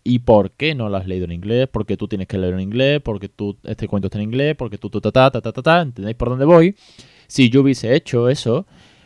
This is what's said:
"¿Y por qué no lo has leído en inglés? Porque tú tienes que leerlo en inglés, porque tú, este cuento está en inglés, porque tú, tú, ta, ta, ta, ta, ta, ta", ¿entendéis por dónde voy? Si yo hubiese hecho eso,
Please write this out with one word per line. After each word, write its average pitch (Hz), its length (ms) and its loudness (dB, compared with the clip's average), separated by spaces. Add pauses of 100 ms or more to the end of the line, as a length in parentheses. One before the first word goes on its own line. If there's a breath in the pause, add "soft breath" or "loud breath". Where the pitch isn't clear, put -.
"¿Y 123 160 0
por 107 320 4
qué 151 240 -4
no 110 140 -6
lo 98 80 -4
has 92 100 -6
leído 92 180 -4
en 85 60 -8
inglés? 107 400 -2
Porque 104 260 -4
tú 104 100 -8
tienes 95 200 -6
que 98 100 -6
leerlo 92 220 -2
en 95 40 -4
inglés, 135 400 -2
porque 101 260 -8
tú, 101 340 -8
este 107 240 -8
cuento 98 200 -4
está 104 100 -6
en 104 80 -4
inglés, 135 300 -2
porque 107 220 -10
tú, 104 120 -10
tú, 208 120 -6
ta, 107 100 0
ta, 131 200 4
ta, 117 100 -4
ta, 113 100 -8
ta, 127 100 -10
ta", 165 200 2
¿entendéis 117 340 -6
por 120 140 -4
dónde 127 160 -2
voy? 170 300 6 (520 loud breath)
Si 127 220 4
yo 135 120 4
hubiese 131 340 2
hecho 120 340 0
eso, 139 380 -2 (380 soft breath)